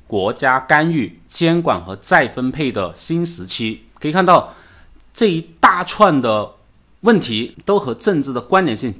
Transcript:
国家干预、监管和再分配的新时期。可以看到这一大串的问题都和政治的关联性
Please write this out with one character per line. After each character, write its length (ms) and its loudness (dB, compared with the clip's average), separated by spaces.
国 260 -2
家 260 0
干 320 2
预、 260 -4
监 320 0
管 200 -2
和 140 -12
再 320 2
分 240 -6
配 200 -4
的 260 -4
新 280 -4
时 200 -8
期。 380 -6
可 100 -6
以 40 -2
看 140 0
到 280 4
这 180 2
一 100 -2
大 240 4
串 360 2
的 300 0
问 160 4
题 460 -4
都 160 0
和 140 -6
政 280 -2
治 120 -6
的 80 -4
关 240 0
联 100 -2
性 240 -6